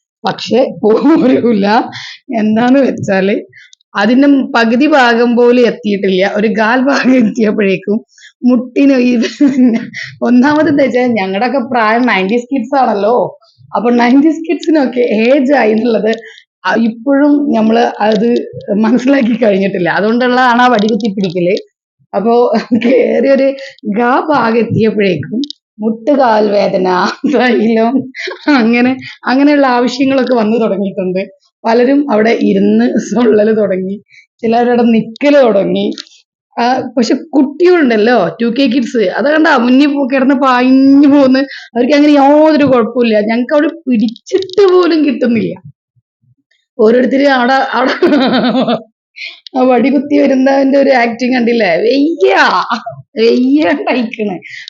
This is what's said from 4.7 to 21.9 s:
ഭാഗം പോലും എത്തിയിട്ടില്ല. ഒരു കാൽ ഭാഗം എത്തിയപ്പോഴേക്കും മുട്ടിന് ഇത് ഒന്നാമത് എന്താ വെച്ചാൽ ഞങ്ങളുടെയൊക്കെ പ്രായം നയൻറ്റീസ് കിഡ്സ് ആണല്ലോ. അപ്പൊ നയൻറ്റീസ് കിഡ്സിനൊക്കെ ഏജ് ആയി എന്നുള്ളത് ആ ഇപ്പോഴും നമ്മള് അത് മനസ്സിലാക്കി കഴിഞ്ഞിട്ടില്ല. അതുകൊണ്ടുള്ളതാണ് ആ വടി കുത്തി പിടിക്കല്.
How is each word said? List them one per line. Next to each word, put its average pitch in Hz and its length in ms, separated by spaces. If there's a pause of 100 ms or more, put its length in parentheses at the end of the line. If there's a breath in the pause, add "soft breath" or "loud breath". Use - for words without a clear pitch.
ഭാഗം 240 500
പോലും 240 300
എത്തിയിട്ടില്ല. 196 720
ഒരു 214 120
കാൽ 220 320
ഭാഗം 254 480
എത്തിയപ്പോഴേക്കും 202 720 (440 loud breath)
മുട്ടിന് 254 480
ഇത് 247 360 (920 loud breath)
ഒന്നാമത് 285 460
എന്താ 285 160
വെച്ചാൽ 247 220
ഞങ്ങളുടെയൊക്കെ 220 520
പ്രായം 233 440
നയൻറ്റീസ് 233 520
കിഡ്സ് 262 240
ആണല്ലോ. 208 600 (380 soft breath)
അപ്പൊ 233 140
നയൻറ്റീസ് 262 500 (100)
കിഡ്സിനൊക്കെ 294 500
ഏജ് 247 520
ആയി 233 200
എന്നുള്ളത് 220 400 (540 loud breath)
ആ 185 80
ഇപ്പോഴും 277 800
നമ്മള് 226 480
അത് 220 460 (300)
മനസ്സിലാക്കി 240 680
കഴിഞ്ഞിട്ടില്ല. 190 460
അതുകൊണ്ടുള്ളതാണ് 240 720
ആ 247 40
വടി 220 200
കുത്തി 220 260
പിടിക്കല്. 180 440 (600)